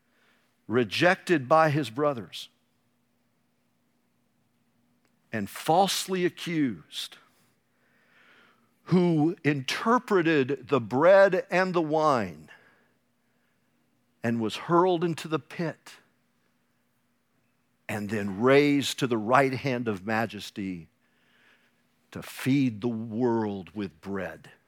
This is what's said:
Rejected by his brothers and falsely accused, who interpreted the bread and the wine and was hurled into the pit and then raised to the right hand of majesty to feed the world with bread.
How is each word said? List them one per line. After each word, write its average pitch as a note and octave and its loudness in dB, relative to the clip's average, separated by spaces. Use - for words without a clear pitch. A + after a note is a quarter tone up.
Rejected B2+ 0
by D#3+ 4
his C#3 -2
brothers B2 -6
and G#2 -6
falsely F#3 0
accused, C#3+ -6
who E3+ 2
interpreted D3+ 0
the C3 2
bread F3 4
and F#3 0
the F3 2
wine C3+ 0
and A#2 -2
was G#2+ -4
hurled F3 2
into E3 -6
the D3+ -4
pit - -10
and G#2 -6
then G2+ -4
raised C#3 4
to C#3+ -2
the A#2 0
right B2+ 2
hand B2 -4
of F#2+ -6
majesty G2+ -6
to F2+ -14
feed C3 -2
the B2 -4
world A2+ -4
with G2+ -10
bread. F#2 -10